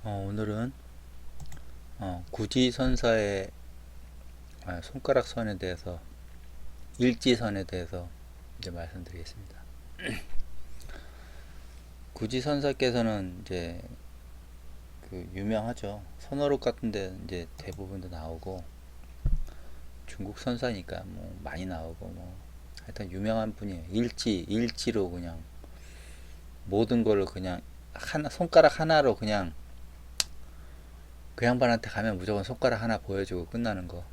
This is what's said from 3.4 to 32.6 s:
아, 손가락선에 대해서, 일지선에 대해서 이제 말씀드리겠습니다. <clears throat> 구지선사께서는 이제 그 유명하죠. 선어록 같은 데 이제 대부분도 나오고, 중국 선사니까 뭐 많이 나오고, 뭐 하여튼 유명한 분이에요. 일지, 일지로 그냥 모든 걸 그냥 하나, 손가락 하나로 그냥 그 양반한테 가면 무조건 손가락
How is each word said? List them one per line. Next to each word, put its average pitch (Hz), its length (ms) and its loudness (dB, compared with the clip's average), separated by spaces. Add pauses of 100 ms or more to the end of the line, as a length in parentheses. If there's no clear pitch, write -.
아, 90 160 -6
손가락선에 120 760 2
대해서, 90 440 -4 (960)
일지선에 113 680 4
대해서 87 460 -6 (500)
이제 95 100 -6
말씀드리겠습니다. 85 880 -10 (420)
<clears throat> - 2000 -2
구지선사께서는 120 1300 2
이제 87 380 -4 (1300)
그 90 240 -8
유명하죠. 107 680 0 (160)
선어록 143 400 2
같은 120 320 2
데 95 320 -2
이제 90 320 -4
대부분도 95 540 -8
나오고, 82 520 -6 (1400)
중국 98 320 -8
선사니까 113 680 -2
뭐 90 400 -8
많이 92 200 -4
나오고, 85 440 -6
뭐 90 280 -10 (440)
하여튼 - 280 -8
유명한 107 460 0
분이에요. 90 320 -6
일지, 110 520 2 (100)
일지로 110 640 2
그냥 85 300 -6 (1200)
모든 113 400 6
걸 101 180 8
그냥 92 380 -2 (320)
하나, 151 340 -2
손가락 160 540 10
하나로 151 340 8
그냥 104 380 2 (1800)
그 120 100 2
양반한테 120 440 6
가면 104 280 0
무조건 101 260 0
손가락 113 380 2